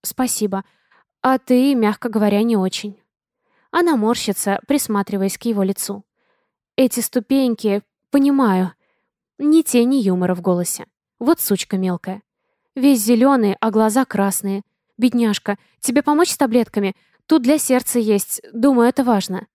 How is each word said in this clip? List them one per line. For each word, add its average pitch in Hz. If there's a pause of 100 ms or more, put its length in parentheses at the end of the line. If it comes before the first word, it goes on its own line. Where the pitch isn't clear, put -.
"Спасибо. 202 (580)
А 262
ты, 254
мягко 220
говоря, 208
не 226
очень". 190 (760)
Она 339
морщится, 208
присматриваясь 202
к -
его 214
лицу. 196 (720)
"Эти 247
ступеньки... 226 (260)
Понимаю". 269 (680)
Ни 302
тени 247
юмора 180
в 180
голосе. 175 (340)
Вот 294
сучка -
мелкая. 185 (500)
Весь 262
зеленый, 233
а 220
глаза 220
красные. 196 (340)
"Бедняжка, 220 (240)
тебе 254
помочь 302
с -
таблетками? 220 (300)
Тут 311
для 277
сердца 247
есть, 208 (120)
думаю, 240
это 254
важно". 196